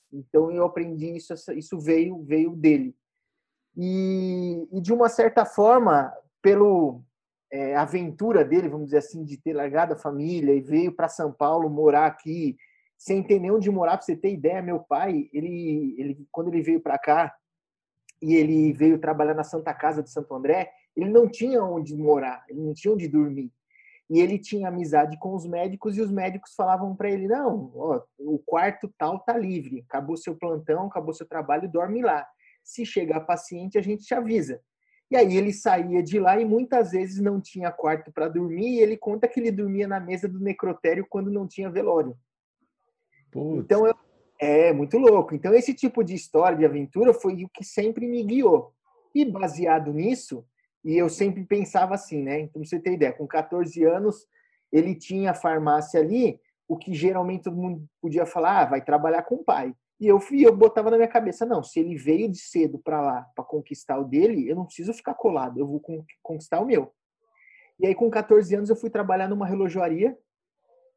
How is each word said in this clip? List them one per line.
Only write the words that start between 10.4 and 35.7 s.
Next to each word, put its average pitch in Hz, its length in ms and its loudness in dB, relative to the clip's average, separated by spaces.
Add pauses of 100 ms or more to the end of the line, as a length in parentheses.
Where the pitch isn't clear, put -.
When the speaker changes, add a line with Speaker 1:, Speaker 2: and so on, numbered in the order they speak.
Speaker 1:
e 139 60 0
veio 160 300 0
pra 170 160 -2
São 156 240 -6
Paulo 156 380 0
morar 151 380 4
aqui, 156 500 -6 (400)
sem 196 240 -2
ter 196 180 2
nem 185 120 -4
onde 208 180 0
morar, 185 280 0
pra - 40 -6
você 170 140 -4
ter 196 180 -2
ideia, 175 300 -2
meu 175 160 -6
pai, 160 520 -4
ele, 151 680 -6
ele, 143 320 -10
quando 170 200 -6
ele 165 120 -2
veio 160 180 0
pra 143 160 -4
cá 156 340 0 (880)
e 160 140 0
ele 156 400 4
veio 151 240 4
trabalhar 156 380 -2
na 151 80 -2
Santa 156 320 -8
Casa 151 260 -2
de - 80 -8
Santo 143 240 -10
André, 156 380 -2 (240)
ele 185 160 -2
não 226 180 8
tinha 233 340 -2
onde 160 320 -6
morar, 139 540 0
ele 139 100 -14
não 156 140 -6
tinha 196 220 -2
onde 175 120 -6
dormir. 139 440 -2 (580)
E 165 100 2
ele 190 180 2
tinha 202 300 -6
amizade 156 500 0
com 190 160 -10
os 175 140 -8
médicos 190 500 -6
e 220 40 -2
os 202 100 -4
médicos 190 420 -6
falavam 190 400 -2
pra 208 160 -4
ele, 196 200 -4
"Não, 185 440 -2
ó, 151 280 -4 (180)
o 147 200 -4
quarto 190 580 -4
tal 165 220 -4
tá 240 180 -4
livre, 143 500 -6
acabou 143 300 -6
seu 160 180 -10
plantão, 160 520 -4
acabou 160 260 -8
seu 160 120 -18
trabalho, 160 460 -4
dorme 185 300 -2
lá. 160 260 0 (340)
Se - 240 -10
chegar 160 360 -2
paciente, 175 560 -4
a 202 40 0
gente 208 220 -4
te - 100 -6
avisa." 220 460 -2 (500)
E 262 60 2
aí 190 220 6
ele 202 160 0
saía 180 500 0